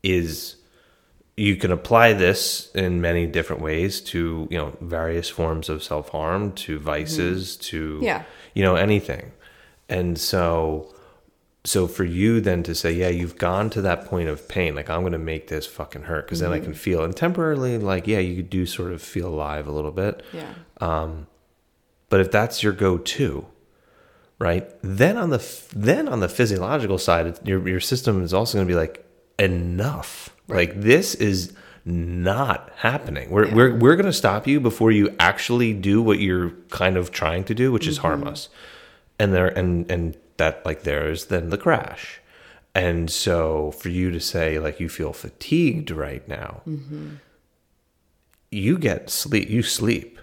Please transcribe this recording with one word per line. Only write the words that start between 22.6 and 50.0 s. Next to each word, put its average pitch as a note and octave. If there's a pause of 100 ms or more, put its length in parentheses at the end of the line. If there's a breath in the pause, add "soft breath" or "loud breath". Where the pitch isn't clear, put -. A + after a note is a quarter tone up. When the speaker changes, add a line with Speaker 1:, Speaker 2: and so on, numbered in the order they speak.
Speaker 1:
your G#2+
go-to, F#2 (960 soft breath)
right, F2+ (160)
then A#2
on F3+
the - (120)
f-, -
then D#3+
on B2+
the F#2
physiological G2+
side, E2+
it's, E2+
your, F#2+
your F#2
system G#2+
is E2+
also G#2+
gonna F#2+
be E2+
like, - (320)
"Enough. F#2 (120)
Speaker 2:
Right. F2
Speaker 1:
Like, G2+
this C#3
is F#2+ (320 loud breath)
not F2
happening. A#2
We're, G2+
Speaker 2:
Yeah. G#2+
Speaker 1:
we're, A#2+
we're B2
gonna F#3+ (120)
stop G#2
you C#3+
before A2+
you G2
actually A#2
do G2
what A2
you're F2+ (180)
kind F#2
of F2+
trying E2+
to A#2
do, B2+
which A#2
is D3+
harm C#3+
Speaker 2:
Mm-hmm. -
Speaker 1:
us." - (720 loud breath)
And G2
there, F2+
and, F2
and E2+ (220)
that, D#2
like, D#2
there's D2
then E2+
the G2
crash. - (520 loud breath)
And E2+
so D#2+
for -
you F2+
to E2+
say, D#2+
like, D#2
you E2+
feel D#2
fatigued -
right D#2
now, -
Speaker 2:
Mm-hmm. D3+ (1400 loud breath)
Speaker 1:
you G#2
get B2
sleep, -
you A2
sleep. -